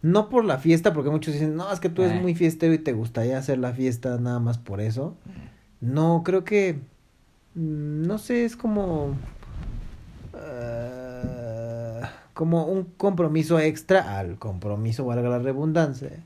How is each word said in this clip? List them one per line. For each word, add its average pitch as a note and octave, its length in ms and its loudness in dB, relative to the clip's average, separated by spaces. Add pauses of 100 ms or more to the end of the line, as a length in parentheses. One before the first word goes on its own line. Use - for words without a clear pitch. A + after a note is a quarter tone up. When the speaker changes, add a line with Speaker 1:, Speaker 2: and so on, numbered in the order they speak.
Speaker 1:
no G3+ 260 6
por A#3 160 4
la D3 140 2
fiesta, E3 340 4
porque D3 180 0
muchos D3+ 240 0
dicen, D3+ 220 0
"No, F#3+ 160 -4
es F#3 80 -4
que F#3+ 80 0
tú E3+ 140 0
eres F3 160 4
Speaker 2:
Eh. - 20 0
Speaker 1:
muy F3+ 140 2
fiestero E3 380 4
y D#3+ 60 4
te D3+ 140 -2
gustaría A#2 460 0
hacer C3+ 200 0
la B2 140 0
fiesta B2 460 0
nada A#2+ 200 0
más A#2 200 0
por G2+ 220 -8
eso". A2 360 -2 (100)
Speaker 2:
Ujú. - 120 -16 (420)
Speaker 1:
No, D#3+ 440 4
creo F#3 200 2
que, F#3+ 300 2 (800)
mm, D3+ 520 -4
no G#3 120 0
sé, A#3+ 260 0
es A#3 120 -4
como, F3+ 580 0 (1200)
ah, A#2 1800 -8 (220)
como E3 340 2
un F#3 180 0 (120)
compromiso E3 640 2
extra D#3 580 2
al F#2+ 200 -4
compromiso, G#2+ 680 -4
valga A#2+ 240 0
la B2 100 2
redundancia, C#3 720 0 (160)